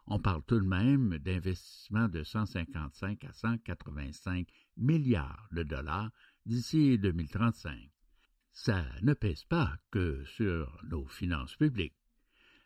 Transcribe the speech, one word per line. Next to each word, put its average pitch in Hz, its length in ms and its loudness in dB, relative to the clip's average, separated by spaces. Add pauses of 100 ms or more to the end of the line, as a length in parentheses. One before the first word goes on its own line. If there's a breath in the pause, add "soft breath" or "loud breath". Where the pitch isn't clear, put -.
On 104 120 0
parle 85 240 0
tout 117 160 4
de 95 60 2
même 101 520 4
d'investissements 92 880 -2
de 82 160 -2
cent 107 240 -2
cinquante-cinq 87 800 -6
à 135 80 -14
cent 113 260 -2
quatre-vingt-cinq 82 880 -6 (300 soft breath)
milliards 123 720 2
de 82 140 -4
dollars 76 480 -4 (320 soft breath)
d'ici 127 520 4
deux 98 140 2
mille 82 200 -2
trente-cinq. 80 600 -2 (640)
Ça 90 340 0 (160)
ne 139 100 4
pèse 98 300 0
pas 147 340 0 (140)
que 78 340 0
sur 82 600 -2
nos 76 240 -6
finances 82 480 -4
publiques. 117 400 0 (680 soft breath)